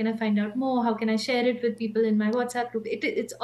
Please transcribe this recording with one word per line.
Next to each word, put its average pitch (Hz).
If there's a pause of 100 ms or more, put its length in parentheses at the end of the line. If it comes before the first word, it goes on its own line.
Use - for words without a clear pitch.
can 220
I -
find 208
out 214
more? 254
How 220 (100)
can 220
I - (120)
share 247
it 247
with 226
people 220
in 214
my 214 (100)
WhatsApp 240
group?" 220
It, 311 (160)
it's -